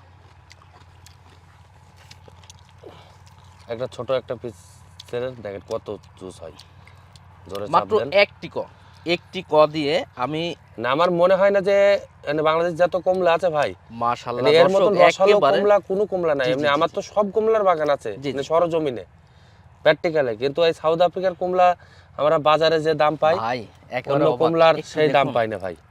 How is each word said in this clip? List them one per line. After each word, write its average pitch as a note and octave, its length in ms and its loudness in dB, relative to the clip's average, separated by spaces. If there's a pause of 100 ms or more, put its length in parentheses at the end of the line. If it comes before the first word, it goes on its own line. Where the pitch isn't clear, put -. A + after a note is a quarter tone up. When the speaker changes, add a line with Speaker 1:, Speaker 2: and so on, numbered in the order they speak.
(3750)
Speaker 1:
একটা A#2+ 200 -8
ছোট B2 240 -10
একটা B2+ 240 -4
পিস A2+ 220 -14 (540)
ছেড়ে B2 200 -8 (120)
দেখেন G2+ 260 -12
কত A2 280 -8 (220)
জুস F#2 220 -16
হয়। E2 100 -16 (960)
জোরে G2+ 160 -10
চাপ B2+ 60 -12
Speaker 2:
মাত্র E3 280 0
Speaker 1:
দেন। B2+ 120 -4
Speaker 2:
একটি G3+ 360 0
ক, - 100 -16 (480)
একটি F3 440 -6
ক D3+ 180 6
দিয়ে D#3 380 -4 (100)
আমি D#3 400 -6 (220)
Speaker 1:
না, A#2 140 -4
আমার E3+ 200 2
মনে F3+ 240 2
হয় G3 160 2
না G3+ 100 0
যে, G3+ 380 2 (280)
মানে, D3+ 140 -2
বাংলাদেশ E3 380 0
যত E3+ 160 2
কমলা F3+ 380 0
আছে E3+ 160 0
ভাই, C3+ 260 -2 (160)
Speaker 2:
মাশাআল্লাহ, A#2+ 540 -4
Speaker 1:
মানে, D3+ 120 4
এর F3+ 120 6
মতন F#3+ 160 2
Speaker 2:
দর্শক, F3 220 6
Speaker 1:
রসালো G3 240 4
Speaker 2:
একেবারে G3+ 280 4
Speaker 1:
কমলা G3+ 200 4
কোনো G3 260 -2
কমলা E3+ 300 -2
নাই। C3+ 100 -2
Speaker 2:
জি, B2 60 0
জি, - 20 0
Speaker 1:
এমনি D3 140 -2
Speaker 2:
জি, C#3+ 100 2
Speaker 1:
আমার E3 120 0
Speaker 2:
জি। - 60 -20
Speaker 1:
তো G3+ 60 -6
সব G#3 300 -2
কমলার A3 320 0
বাগান D#3 260 2
আছে, C3 280 -4
Speaker 2:
জি, C#3 140 -8
Speaker 1:
মানে, C3+ 120 -6
Speaker 2:
জি। - 60 -12
Speaker 1:
সরজমিনে, D#3+ 560 -2 (760)
প্র্যাকটিক্যালে। D3+ 540 0
কিন্তু C#3 280 -4
এই E3 100 2
সাউথ E3 280 -2
আফ্রিকার F3+ 340 0
কমলা F3+ 320 0 (500)
আমরা D3+ 220 2
বাজারে D#3 400 2
যে D#3 140 -2
দাম D3+ 220 0
পাই, D#3 200 0
Speaker 2:
ভাই, A#2 300 -4 (240)
একেবারে C#3 340 -2
Speaker 1:
অন্য D#3 100 2
Speaker 2:
অবাক। D#3+ 160 0
Speaker 1:
কমলার E3 260 4
Speaker 2:
একটু D#3+ 140 -10
Speaker 1:
সেই D#3 200 0
দাম C#3 160 2
Speaker 2:
দেখুন। C3+ 80 -4
Speaker 1:
পাই A#2 140 0
না G#2+ 100 -6
ভাই। F2+ 180 -10 (160)